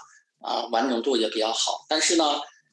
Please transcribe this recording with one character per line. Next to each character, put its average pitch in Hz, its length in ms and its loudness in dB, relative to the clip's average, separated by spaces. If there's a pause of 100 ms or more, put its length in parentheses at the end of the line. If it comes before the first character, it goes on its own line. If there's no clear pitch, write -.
(400)
啊， - 260 -4
完 117 220 0
整 117 140 0
度 135 140 0
也 110 120 2
比 110 120 -4
较 110 120 0
好。 - 360 -2
但 156 120 0
是 170 160 2
呢， 147 240 2 (320)